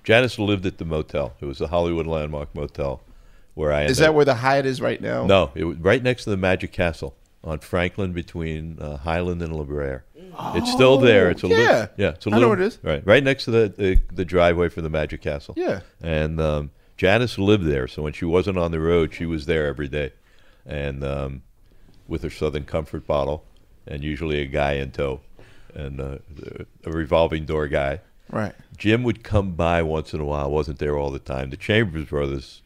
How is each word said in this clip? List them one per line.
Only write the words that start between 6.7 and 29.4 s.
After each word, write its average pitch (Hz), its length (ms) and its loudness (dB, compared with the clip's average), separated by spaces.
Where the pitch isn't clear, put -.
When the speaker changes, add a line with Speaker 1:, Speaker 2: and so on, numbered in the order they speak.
Speaker 1:
Castle 82 420 -4
on 78 160 -6
Franklin 90 520 -2
between, 80 680 -6
uh, 76 180 -8
Highland 85 420 -2
and 80 140 -6
La 78 100 -4
Brea. 69 340 -6
Speaker 2:
Oh, - 180 -8
Speaker 1:
It's 120 160 -2
still 131 260 6
there. 104 320 6
It's 85 140 -4
a 92 40 0
Speaker 2:
yeah. 90 80 4
Speaker 1:
little, 440 400 4
yeah, 98 140 0
it's - 160 -8
a - 20 -2
Speaker 2:
I 101 40 0
know 110 60 4
Speaker 1:
little, 123 180 6
Speaker 2:
where 180 40 0
it 185 60 2
is. 233 160 -6
Speaker 1:
right, 78 240 -2
right 120 160 8
next 135 220 0
to 117 80 -4
the, 110 240 4
the, 95 220 4
the 95 120 -2
driveway 87 440 4
for 85 120 -8
the 80 100 -4
Magic 78 320 -4
Castle. 73 340 -6
Speaker 2:
Yeah. 311 240 -4
Speaker 1:
And, 80 380 -2
um, 76 300 -2
Janice 110 420 2
lived 98 280 4
there, 67 200 0
so 76 160 -8
when 76 120 -6
she - 100 -8
wasn't 90 340 2
on 85 120 0
the 82 100 -2
road, 82 320 2
she 85 140 -6
was 80 200 -4
there 80 200 0
every 71 220 -6
day, 71 240 -6
and, 71 400 -6
um, 69 380 -6
with 82 140 -6
her 78 80 -6
Southern 73 340 -4
Comfort 78 420 -6
bottle, 73 380 -2
and 71 160 -10
usually 76 380 -4
a 71 60 -4
guy 71 260 0
in 69 200 -4
tow, 67 280 -4
and, 69 260 -10
uh, 67 180 -8
a - 60 -8
revolving 80 540 2
door 76 240 -2
guy. 71 320 -2
Speaker 2:
Right. 107 240 -4
Speaker 1:
Jim 110 280 2
would 120 180 -2
come 98 300 0